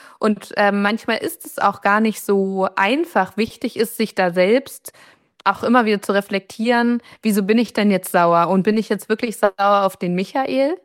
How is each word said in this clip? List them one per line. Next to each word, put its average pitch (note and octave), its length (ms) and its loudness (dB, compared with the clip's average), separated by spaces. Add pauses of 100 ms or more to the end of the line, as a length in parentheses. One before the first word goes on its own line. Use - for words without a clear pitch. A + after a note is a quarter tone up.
(180)
Und, G#3+ 380 -2
ähm, G3+ 260 2
manchmal A3 360 -2
ist - 280 -10
es - 120 -14
auch G3+ 220 0
gar G3+ 200 2
nicht A3 220 -2
so F#3+ 540 0
einfach. G#3+ 600 -2
Wichtig A3+ 420 -6
ist, A3 180 -4
sich - 180 -4
da F#3 180 0
selbst G3 600 0 (520)
auch - 180 -2
immer A#3+ 240 4
wieder G#3 160 0
zu G#3+ 100 -2
reflektieren, A#3 880 -2 (220)
"Wieso G#3+ 220 0
bin A3 140 2
ich A#3+ 140 0
denn G#3 180 2
jetzt F#3 220 0
sauer? E3+ 360 4
Und F#3+ 160 2
bin G#3+ 120 0
ich A3 120 -2
jetzt G3+ 200 -4
wirklich A3 300 -4
sauer G3+ 460 2
auf F#3+ 120 -2
den F3 180 -4
Michael? C4+ 720 -2